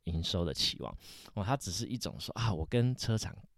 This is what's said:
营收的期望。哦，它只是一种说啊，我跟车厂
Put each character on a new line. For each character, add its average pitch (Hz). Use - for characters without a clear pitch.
营 82
收 87
的 76
期 -
望。 50
哦， 104
它 123
只 117
是 98
一 123
种 -
说 -
啊， 113
我 82
跟 123
车 113
厂 101